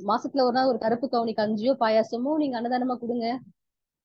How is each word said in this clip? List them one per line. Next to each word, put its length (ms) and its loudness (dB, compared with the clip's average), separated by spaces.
மாசத்துல 360 0
ஒரு 100 4
நாள் 160 2
ஒரு 100 2
கருப்பு 320 -2
கவுனி 240 0
கஞ்சியோ 400 0
பாயாசமோ 600 2
நீங்க 260 0
அன்னதானமா 360 -2
கொடுங்க. 420 -4